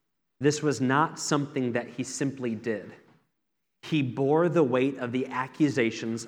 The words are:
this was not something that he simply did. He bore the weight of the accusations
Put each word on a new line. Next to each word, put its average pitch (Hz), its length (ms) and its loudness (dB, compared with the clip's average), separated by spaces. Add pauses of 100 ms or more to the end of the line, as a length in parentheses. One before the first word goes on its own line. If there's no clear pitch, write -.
(400)
this 143 220 2
was 135 200 0
not 143 380 2
something 135 520 -2
that 117 160 -2
he - 160 -8
simply 127 520 -4
did. 107 360 -6 (920)
He 156 180 0
bore 139 480 2
the 165 140 4
weight 127 340 2
of 123 140 -6
the 127 160 -2
accusations 120 1000 0